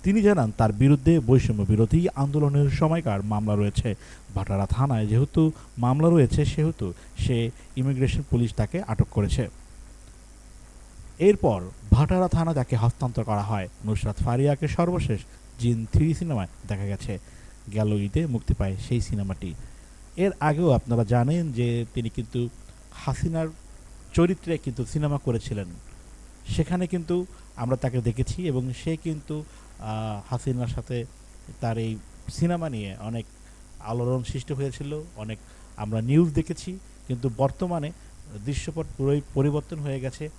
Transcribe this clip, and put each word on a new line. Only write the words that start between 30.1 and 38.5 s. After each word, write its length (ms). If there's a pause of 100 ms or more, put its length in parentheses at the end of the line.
হাসিনার 380
সাথে 380 (560)
তার 160
এই 200 (360)
সিনেমা 360
নিয়ে 300
অনেক 260 (540)
আলোড়ন 440
সৃষ্টি 300
হয়েছিল, 480 (140)
অনেক 220 (400)
আমরা 240
নিউজ 320
দেখেছি। 460 (280)
কিন্তু 300
বর্তমানে 540 (540)
দৃশ্যপট 400 (120)